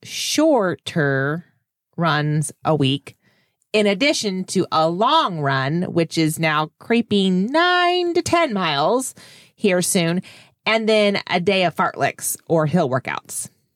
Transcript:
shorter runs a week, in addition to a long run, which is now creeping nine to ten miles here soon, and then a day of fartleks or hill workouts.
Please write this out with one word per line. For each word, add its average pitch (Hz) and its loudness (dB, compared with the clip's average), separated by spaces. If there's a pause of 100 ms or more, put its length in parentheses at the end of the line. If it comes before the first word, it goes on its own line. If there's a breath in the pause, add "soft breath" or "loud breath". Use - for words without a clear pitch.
shorter 170 0 (540)
runs 151 0 (120)
a 160 2
week, 139 -2 (580)
in 214 2
addition 202 0
to - -2
a 160 2
long 220 0
run, 139 0
which 170 -2
is 160 0
now 156 0
creeping 202 0
nine 349 0
to 349 0
ten 339 0
miles 180 0 (400 loud breath)
here 185 0
soon, 170 0 (420 loud breath)
and 220 0
then 208 2
a 180 0
day 185 2
of 160 -2
fartleks - -4 (100)
or 160 2
hill 156 0
workouts. - -6 (240)